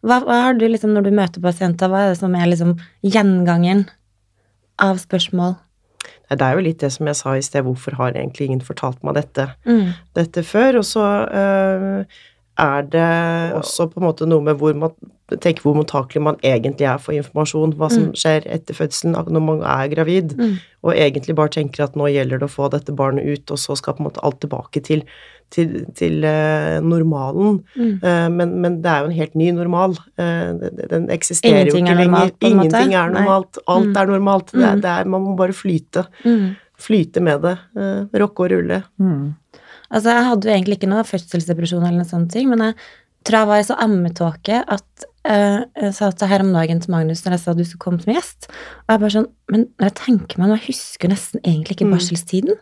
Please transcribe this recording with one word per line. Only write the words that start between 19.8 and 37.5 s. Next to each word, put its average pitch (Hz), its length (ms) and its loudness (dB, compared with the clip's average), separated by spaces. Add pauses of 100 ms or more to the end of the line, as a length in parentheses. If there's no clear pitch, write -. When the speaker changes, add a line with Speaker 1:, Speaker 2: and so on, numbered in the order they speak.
Speaker 2:
gravid, 160 440 0
Speaker 1:
Mm. 214 200 0 (240)
Speaker 2:
og 170 120 0
egentlig 147 400 0
bare 151 160 2
tenker 147 340 -4
at 135 100 -8
nå 147 140 -2
gjelder 131 320 -2
det 143 80 -4
å - 20 -8
få 139 200 -2
dette 147 260 -6
barnet 135 300 -2
ut, 143 240 -6
og 143 80 -6
så 143 180 -6
skal 143 180 -6
på - 60 -10
en 147 100 -4
måte - 140 -14
alt 139 160 -2
tilbake 143 420 -8
til, 156 200 -2 (480)
til, 170 340 -2 (100)
til, 160 300 -2
eh, 156 560 0
normalen. 165 840 0 (140)
Speaker 1:
Mm. 220 260 -2
Speaker 2:
Eh, 170 280 2
men, 175 300 -2
men 175 220 -2
det 175 80 0
er 147 100 2
jo 147 60 -4
en 165 100 -4
helt 160 200 -4
ny 165 160 2
normal. 175 400 0 (260)
Eh, 170 360 -4
det, 175 220 -8
det, - 140 -8
den 170 200 -2
eksisterer 185 580 4
jo 147 80 2
Speaker 1:
Ingenting 175 100 2
Speaker 2:
ikke 175 40 4
Speaker 1:
er 175 40 6
Speaker 2:
lenger. 175 160 6
Speaker 1:
normalt, 180 300 2
på 220 60 2
en 226 100 6
måte. 185 100 6
Speaker 2:
Ingenting 196 280 4
er 170 160 2
Speaker 1:
Nei. 196 100 0
Speaker 2:
normalt. 190 380 2 (100)
Alt 185 180 4
Speaker 1:
Mm. 202 100 2
Speaker 2:
er 196 100 4
normalt. 196 460 2
Det 254 120 4
er, 208 120 4
Speaker 1:
Mm. 202 40 2
Speaker 2:
det 190 100 -2
er, 180 140 0
man 190 200 -2
må 196 120 -2
bare 185 160 0
flyte. 180 540 -4 (180)
Speaker 1:
Mm. 202 320 2 (240)
Speaker 2:
Flyte 185 420 0
med 151 200 2
det. 180 160 -2 (180)